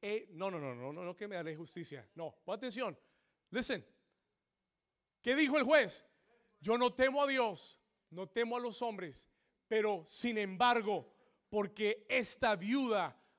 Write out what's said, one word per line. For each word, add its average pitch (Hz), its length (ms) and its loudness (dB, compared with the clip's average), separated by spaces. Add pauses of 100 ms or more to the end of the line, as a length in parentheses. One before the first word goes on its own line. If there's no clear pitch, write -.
he", 208 300 -6
no, 185 200 -6
no, 175 80 -6
no, 135 160 -6
no, 127 180 -10
no, 175 120 -10
no 175 100 -8
que 208 140 -12
me 196 80 -6
haré 160 200 -2
justicia. 151 580 -10
No, 160 200 -6 (100)
pon 190 120 0
atención. 226 420 -2 (520)
Listen. 143 340 0 (1400)
¿Qué 254 160 2
dijo 294 220 4
el 269 60 4
juez? 262 420 4 (540)
"Yo 226 180 0
no 247 160 2
temo 269 280 2
a 285 40 2
Dios, 247 520 -2 (320)
no 185 180 -10
temo 233 280 -2
a 247 40 -2
los 240 200 -6
hombres, 190 480 -6 (380)
pero 214 400 2
sin 240 320 -2
embargo, 208 720 2 (360)
porque 208 600 -2
esta 240 460 2
viuda 208 640 0 (180)